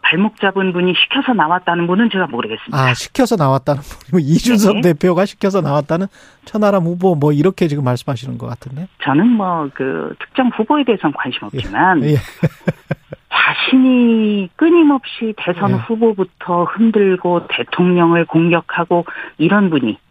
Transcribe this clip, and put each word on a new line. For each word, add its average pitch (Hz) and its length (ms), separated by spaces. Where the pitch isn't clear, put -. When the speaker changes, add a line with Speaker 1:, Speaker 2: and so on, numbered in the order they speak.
Speaker 1:
발목 202 400
잡은 190 320
분이 180 220
시켜서 - 380
나왔다는 175 540
분은 208 220
제가 185 180
모르겠습니다. 117 500
Speaker 2:
아, 131 160
시켜서 240 440
나왔다는 135 440
분이고, - 380
이준석 202 640
Speaker 1:
네. 170 120
Speaker 2:
대표가 180 320
시켜서 196 360
나왔다는 151 460
천하람 202 400
후보, 175 320
뭐, 147 160
이렇게 151 380
지금 143 160
말씀하시는 123 520
것 120 100
같은데? 131 400
Speaker 1:
저는 156 240
뭐, 185 460
그 - 460
특정 - 300
후보에 285 340
대해서는 180 300
관심 - 260
Speaker 2:
예. 143 40
Speaker 1:
없지만 123 460
Speaker 2:
예. 151 120
Speaker 1:
자신이 233 1300
끊임없이 294 800
대선 180 340
Speaker 2:
예. 190 40
Speaker 1:
후보부터 190 920
흔들고 185 840
대통령을 170 760
공격하고 170 800
이런 196 320
분이 123 280